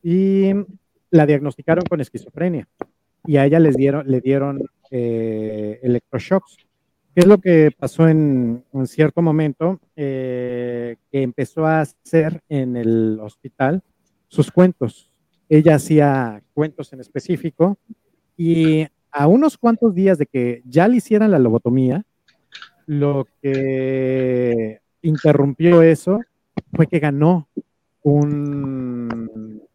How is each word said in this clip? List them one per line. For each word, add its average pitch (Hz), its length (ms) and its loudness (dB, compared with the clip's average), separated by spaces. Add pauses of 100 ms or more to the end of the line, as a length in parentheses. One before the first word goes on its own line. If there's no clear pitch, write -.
Y 190 480 0 (600)
la 156 160 6
diagnosticaron 147 600 -2
con 165 120 -4
esquizofrenia, 147 680 -8 (560)
y 147 140 0
a 135 60 4
ella 143 140 4
les 156 180 4
dieron, 139 320 -2
le 131 120 0
dieron, 139 400 -4 (320)
eh, 110 920 -6
electroshocks. 127 760 -4 (540)
¿Qué 180 100 4
es 175 40 8
lo 202 120 8
que 160 380 4
pasó 165 320 0
en, 131 640 0
en 131 140 -4
cierto 156 340 -2
momento? 160 600 -2 (160)
Eh, 123 1000 -8 (140)
que 139 120 -2
empezó 135 440 -4
a 160 140 0
hacer 160 680 -4
en 131 280 -4
el 113 440 -2
hospital 131 640 -6 (460)
sus - 240 -2
cuentos. 175 580 0 (380)
Ella 156 260 6
hacía 135 640 0 (140)
cuentos 151 380 -6
en 131 80 -20
específico, 165 800 -4 (580)
y 160 500 0 (240)
a 143 160 0
unos 262 320 2
cuantos 233 340 2
días 185 260 2
de 143 80 -2
que 123 380 -4
ya 139 220 2
le 247 120 2
hicieran 214 340 2
la 156 80 4
lobotomía, 127 640 0 (840)
lo 143 400 -2 (160)
que 131 1400 -4 (220)
interrumpió 156 800 2
eso 165 380 2 (520)
fue 160 140 0
que 170 140 -2
ganó 151 480 0 (560)
un 127 1600 -4 (140)